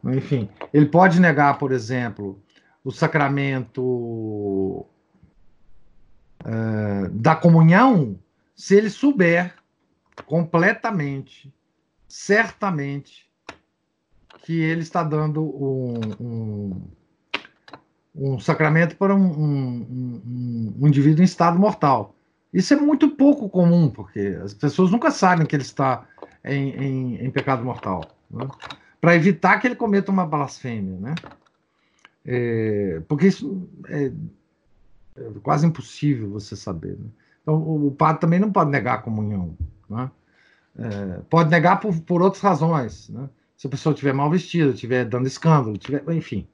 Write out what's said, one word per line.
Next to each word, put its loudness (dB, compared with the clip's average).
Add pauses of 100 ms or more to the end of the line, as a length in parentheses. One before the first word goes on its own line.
Enfim, -4 (220)
ele 6
pode 6
negar, 4
por -2
exemplo, -6 (460)
o -8
sacramento, -4 (1600)
é, -4
da 2
comunhão, 6 (360)
se 2
ele 4
souber 0 (720)
completamente, -2 (540)
certamente, -4 (1120)
que -4
ele 0
está -4
dando -2
um, -4 (200)
um, -8 (1300)
um -4
sacramento 2
para 2
um, 4
um, -4
um, -6
um 4
indivíduo 6
em 8
estado 2
mortal. 2 (380)
Isso 4
é 4
muito 2
pouco 4
comum, 4
porque -6
as -10
pessoas 2
nunca 2
sabem 2
que -2
ele 0
está -4 (380)
em, -4
em, -6
em -4
pecado -4
mortal, -6 (280)
né? -10 (540)
Pra 6
evitar 2
que -4
ele -2
cometa 0
uma 0
blasfêmia, -6
né? -8 (1120)
É, -2
porque 2
isso -2 (180)
é, -4 (1080)
é -14 (120)
quase 2
impossível -2
você -10
saber, -10
né? -14 (340)
Então, 0
o, -2
o 0
padre 0
também 2
não 2
pode 2
negar 0
a -6
comunhão, -6 (320)
né? -8 (680)
É, -8
pode 4
negar 4
por, -4
por 0
outras 0
razões, 0
né? -12 (300)
Se -12
a -6
pessoa -2
tiver -2
mal 0
vestida, 0
tiver -2
dando -2
escândalo, 2
tiver, -6
enfim. -6